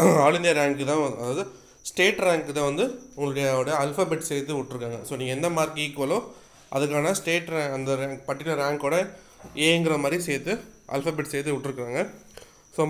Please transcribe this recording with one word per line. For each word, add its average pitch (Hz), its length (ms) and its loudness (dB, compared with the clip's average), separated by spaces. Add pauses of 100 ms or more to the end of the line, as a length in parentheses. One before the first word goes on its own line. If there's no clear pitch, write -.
<clears throat> 165 220 8
all 160 140 6
India 170 200 4
rank 143 320 2
தான் 156 140 2
வந்து, 113 180 -4
அதாவது 139 200 -2 (460)
state 185 380 2
rank 156 320 2
தான் 143 100 2
வந்து 160 160 0 (320)
உங்களுடைய 139 640 0
alphabet 160 480 0
சேர்த்து 143 300 -2
விட்ருக்காங்க. 120 400 -6 (100)
So 135 100 -6
நீங்க 127 180 -2
எந்த 165 200 0
mark 156 300 -2
ஈக்குவலோ 143 340 -2 (560)
அதுக்கான 147 440 2
state 170 360 -2
rank, 143 220 -2
அந்த 135 240 0
rank, 135 260 -8
particular 143 340 -2
ரேங்கோட 147 380 0 (680)
ஏங்கிற 165 380 4
மாதிரி 160 140 0 (100)
சேர்த்து 143 260 -2 (400)
alphabet 151 400 -4
சேர்த்து 139 220 -2
விட்ருக்காங்க. 127 420 -4 (800)
So 170 120 2